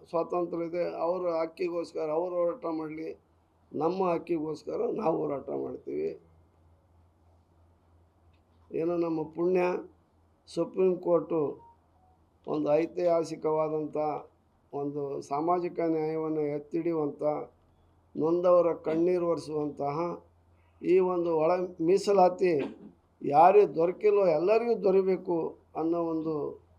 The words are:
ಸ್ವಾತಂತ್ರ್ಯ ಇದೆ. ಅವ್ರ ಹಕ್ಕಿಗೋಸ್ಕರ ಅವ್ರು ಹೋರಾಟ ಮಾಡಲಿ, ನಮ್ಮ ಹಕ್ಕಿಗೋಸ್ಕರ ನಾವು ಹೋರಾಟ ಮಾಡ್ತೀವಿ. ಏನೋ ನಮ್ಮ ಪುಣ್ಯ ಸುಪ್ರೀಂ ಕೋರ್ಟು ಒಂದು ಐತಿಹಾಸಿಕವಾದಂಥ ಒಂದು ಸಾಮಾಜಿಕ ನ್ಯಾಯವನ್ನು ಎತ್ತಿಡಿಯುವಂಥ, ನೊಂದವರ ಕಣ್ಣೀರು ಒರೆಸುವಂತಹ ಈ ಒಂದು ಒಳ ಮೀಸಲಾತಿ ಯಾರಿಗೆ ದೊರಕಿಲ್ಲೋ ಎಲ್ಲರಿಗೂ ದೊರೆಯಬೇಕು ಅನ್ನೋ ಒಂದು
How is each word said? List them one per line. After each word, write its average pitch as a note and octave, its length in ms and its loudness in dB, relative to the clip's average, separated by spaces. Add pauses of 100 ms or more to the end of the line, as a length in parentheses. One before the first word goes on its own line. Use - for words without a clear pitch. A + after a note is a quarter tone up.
ಸ್ವಾತಂತ್ರ್ಯ E3+ 560 -4
ಇದೆ. E3+ 320 -4
ಅವ್ರ F3 320 -2
ಹಕ್ಕಿಗೋಸ್ಕರ E3 840 -4
ಅವ್ರು F3 260 -2
ಹೋರಾಟ E3+ 340 -2
ಮಾಡಲಿ, D#3 500 -8 (520)
ನಮ್ಮ F3+ 380 0
ಹಕ್ಕಿಗೋಸ್ಕರ D#3+ 800 -4
ನಾವು E3 260 -2
ಹೋರಾಟ C#3+ 340 -4
ಮಾಡ್ತೀವಿ. C#2 680 -6 (2500)
ಏನೋ E3+ 240 -2
ನಮ್ಮ E3 260 -2
ಪುಣ್ಯ F3 400 0 (840)
ಸುಪ್ರೀಂ F3 500 0
ಕೋರ್ಟು E3 720 -2 (800)
ಒಂದು D3 260 0
ಐತಿಹಾಸಿಕವಾದಂಥ D#3 1200 0 (760)
ಒಂದು C#3+ 480 -6
ಸಾಮಾಜಿಕ E3+ 600 -2
ನ್ಯಾಯವನ್ನು D#3+ 600 -2
ಎತ್ತಿಡಿಯುವಂಥ, D3+ 840 -4 (960)
ನೊಂದವರ E3+ 560 4
ಕಣ್ಣೀರು E3+ 560 0
ಒರೆಸುವಂತಹ D3 960 -4 (580)
ಈ F3 160 4
ಒಂದು F3 380 0
ಒಳ D#3 140 4 (300)
ಮೀಸಲಾತಿ F3+ 960 4 (460)
ಯಾರಿಗೆ E3 520 8
ದೊರಕಿಲ್ಲೋ F#3 520 2
ಎಲ್ಲರಿಗೂ G3 580 2
ದೊರೆಯಬೇಕು F#3 720 2 (200)
ಅನ್ನೋ E3 260 0
ಒಂದು D#3+ 580 -4 (180)